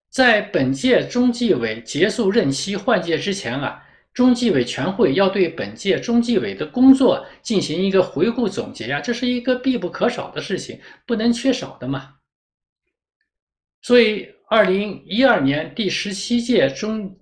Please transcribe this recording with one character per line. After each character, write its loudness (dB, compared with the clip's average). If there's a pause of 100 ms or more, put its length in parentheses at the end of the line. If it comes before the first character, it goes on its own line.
(100)
在 4
本 0
届 2
中 2
纪 2
委 -4
结 0
束 0
任 2
期 -4
换 0
届 -2
之 -4
前 -6
啊， -8 (300)
中 4
纪 0
委 2
全 -4
会 2
要 2
对 0
本 -10
届 -2
中 0
纪 0
委 -4
的 -8
工 6
作 4 (160)
进 0
行 -4
一 0
个 4
回 0
顾 -2
总 -6
结 -8
啊， -4
这 -4
是 -4
一 -2
个 0
必 -2
不 -6
可 0
少 -8
的 -10
事 -4
情， -12 (280)
不 -2
能 0
缺 0
少 -8
的 -8
嘛。 -8 (1700)
所 4
以 0 (200)
二 4
零 0
一 0
二 4
年 -2
第 -4
十 -6
七 -2
届 2
中， -8